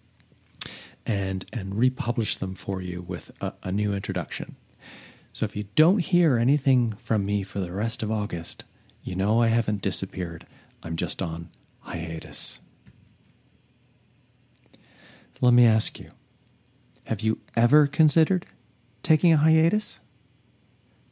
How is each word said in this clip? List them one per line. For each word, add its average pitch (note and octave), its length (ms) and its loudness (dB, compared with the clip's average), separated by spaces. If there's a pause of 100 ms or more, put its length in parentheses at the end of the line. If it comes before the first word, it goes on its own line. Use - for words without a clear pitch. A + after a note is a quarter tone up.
(1080)
and, F#2+ 480 -2
and G2 240 -6
republish A#2+ 580 -2
them F#2+ 180 -6
for F#2+ 280 -6
you F2+ 180 -6
with F2 300 -8 (100)
a, G2 220 -6
a F#2 100 -4
new G2+ 220 0
introduction. - 600 -6 (760)
So - 140 -4
if - 100 -6
you G#2 80 -4 (100)
don't F3 260 4
hear E3+ 360 2
anything B2 600 2
from G#2 260 0
me G2+ 200 0
for - 160 -6
the F2 120 -4
rest A2 300 -2
of G#2+ 80 -4
August, G2+ 540 -6 (380)
you - 140 -6
know G#2 240 2
I A#2 80 4
haven't A2+ 320 0
disappeared. F2 680 -4 (360)
I'm E2 140 -6
just E2+ 260 -4
on E2 260 -6 (320)
hiatus. D#2+ 800 -10 (2750)
Let B2 120 6
me A#2+ 140 6
ask A2 340 2
you, E2+ 120 -14 (920)
have G#2+ 160 -4
you A2 200 0 (140)
ever B2 320 6
considered D#3+ 600 2 (560)
taking D#3+ 320 4
a - 20 4
hiatus? D#3+ 640 2 (1120)